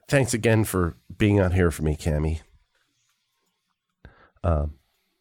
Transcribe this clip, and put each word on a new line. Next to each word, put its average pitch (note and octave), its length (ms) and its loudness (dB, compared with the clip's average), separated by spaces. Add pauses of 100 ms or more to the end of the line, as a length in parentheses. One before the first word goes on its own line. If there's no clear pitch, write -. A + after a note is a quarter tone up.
Thanks C3 280 0
again A2 280 2
for F2+ 320 -2 (220)
being G#2 220 4
out F2+ 160 0
here F2 160 2
for - 100 -8
me, D#2 140 0
Cammy. D#2 460 -4 (2000)
Um, D2+ 320 -2 (460)